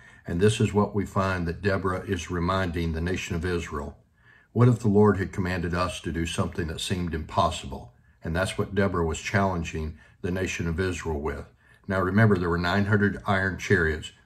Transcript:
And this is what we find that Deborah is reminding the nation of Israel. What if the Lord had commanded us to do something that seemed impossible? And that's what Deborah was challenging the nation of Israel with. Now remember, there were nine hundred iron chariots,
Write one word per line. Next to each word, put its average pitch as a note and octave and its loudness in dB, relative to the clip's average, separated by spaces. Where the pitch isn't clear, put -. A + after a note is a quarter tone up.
And E2+ -2
this G#2+ 4
is G#2+ 2
what G#2 2
we G2 0
find F#2+ 0
that E2+ -6
Deborah F#2 -2
is F#2 -4
reminding F2 -2
the D#2+ -4
nation F2 -4
of E2+ -2
Israel. D#2+ -6
What A#2+ 6
if B2 4
the A2+ 0
Lord G2+ 6
had F2 -4
commanded F2 -2
us F2 -2
to E2 -6
do E2 -2
something F2 -4
that D2+ -8
seemed F2 -2
impossible? D#2+ -4
And E2 -4
that's F#2 -2
what G2 -4
Deborah F2+ 2
was D#2+ -4
challenging E2 -2
the F#2 -6
nation F2+ -4
of E2 -2
Israel E2 -2
with. D2 -6
Now F#2+ 0
remember, G2 6
there F2 0
were E2+ 2
nine F2+ 2
hundred G2+ 2
iron F#2+ 0
chariots, D#2+ 0